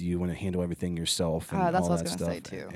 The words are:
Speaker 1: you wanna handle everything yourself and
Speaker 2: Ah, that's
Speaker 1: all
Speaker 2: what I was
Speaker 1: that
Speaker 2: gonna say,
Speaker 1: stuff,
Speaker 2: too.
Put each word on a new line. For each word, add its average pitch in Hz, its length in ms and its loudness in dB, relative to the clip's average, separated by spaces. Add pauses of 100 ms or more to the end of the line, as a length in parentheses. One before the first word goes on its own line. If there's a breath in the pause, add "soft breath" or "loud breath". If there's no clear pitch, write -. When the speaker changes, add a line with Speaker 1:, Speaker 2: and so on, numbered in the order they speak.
Speaker 1:
you 87 180 0
wanna 87 160 0
handle 90 260 -2
everything 87 360 -2
yourself 82 560 0
and 190 100 2
Speaker 2:
Ah, 175 80 4
that's 175 140 4
Speaker 1:
all - 60 4
Speaker 2:
what 165 100 4
I - 20 0
was 170 100 -4
Speaker 1:
that 180 60 -4
Speaker 2:
gonna 170 140 0
say, - 80 -6
Speaker 1:
stuff, - 100 -14
Speaker 2:
too. 92 260 -8